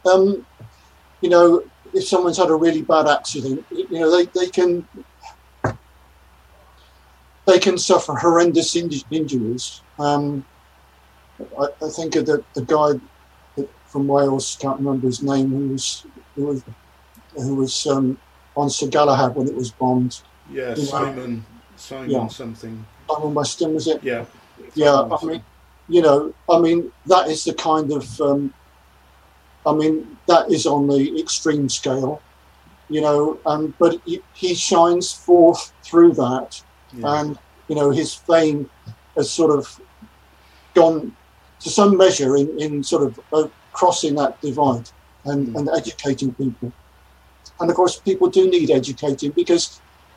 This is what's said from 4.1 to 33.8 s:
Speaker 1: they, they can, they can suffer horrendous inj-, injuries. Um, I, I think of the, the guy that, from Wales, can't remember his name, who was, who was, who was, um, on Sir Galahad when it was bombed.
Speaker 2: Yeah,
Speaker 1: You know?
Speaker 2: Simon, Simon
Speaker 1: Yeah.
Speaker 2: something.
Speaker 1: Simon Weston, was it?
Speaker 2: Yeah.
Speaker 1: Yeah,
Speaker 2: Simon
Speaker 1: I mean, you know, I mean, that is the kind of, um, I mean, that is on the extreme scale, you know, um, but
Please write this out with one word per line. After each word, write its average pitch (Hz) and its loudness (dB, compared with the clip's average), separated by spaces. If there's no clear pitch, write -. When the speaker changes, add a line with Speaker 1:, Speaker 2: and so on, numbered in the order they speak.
Speaker 1:
they, 180 2
they 180 -2
can, 175 -2
they 180 6
can 185 0
suffer - 0
horrendous 165 2
inj-, 165 -4
injuries. 131 -6
Um, 147 -2
I, 139 -2
I 156 -6
think 160 -6
of 151 0
the, 147 0
the 143 -6
guy 151 0
that, 139 -6
from 139 -4
Wales, 139 0
can't 135 -4
remember 135 -2
his 123 -4
name, 135 0
who 135 -4
was, - -8
who 143 -6
was, 139 -6
who 135 -6
was, 131 -4
um, 135 0
on 143 -2
Sir 139 -4
Galahad 139 2
when 135 -2
it - -6
was 123 -6
bombed. 127 -2
Speaker 2:
Yeah, 127 -8
Speaker 1:
You 147 -6
know? 139 -4
Speaker 2:
Simon, 127 -8
Simon 131 -12
Speaker 1:
Yeah. 120 -2
Speaker 2:
something. 113 -16
Speaker 1:
Simon 151 -4
Weston, 156 -4
was 156 -4
it? 156 -2
Speaker 2:
Yeah. 117 -6
Speaker 1:
Yeah, 143 4
Speaker 2:
Simon 156 -2
Speaker 1:
I - -8
mean, 160 -8
you 170 4
know, 151 4
I 170 4
mean, 170 0
that 175 4
is 156 -6
the 156 -4
kind 156 0
of, - -8
um, 143 -2
I 147 2
mean, 156 -2
that 170 4
is 160 0
on 143 0
the 143 0
extreme 151 -2
scale, 135 -4
you 151 -4
know, 151 0
um, 151 -2
but 170 2